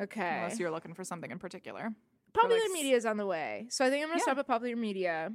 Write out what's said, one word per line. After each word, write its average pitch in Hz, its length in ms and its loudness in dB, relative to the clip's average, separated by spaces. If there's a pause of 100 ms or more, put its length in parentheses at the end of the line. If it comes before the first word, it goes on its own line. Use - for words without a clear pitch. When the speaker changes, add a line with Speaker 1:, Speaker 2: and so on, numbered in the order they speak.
Speaker 1:
Okay. 202 200 -4 (200)
Speaker 2:
Unless 220 180 -2
you're 175 120 0
looking 160 220 -8
for 185 100 -10
something 170 280 -8
in 180 80 -8
particular. 180 540 -8 (400)
Speaker 1:
Popular 466 260 6
Speaker 2:
So, 440 60 4
like, 381 80 0
Speaker 1:
media 277 240 4
is 226 80 0
on 220 120 0
the 208 80 0
way. 156 440 -2
So 262 160 2
I 254 40 6
think 285 140 2
I'm 311 60 -4
gonna 330 100 0
Speaker 2:
Yeah. - 40 2
Speaker 1:
stop 269 160 2
at 269 80 -2
popular 240 280 0
media. 185 600 0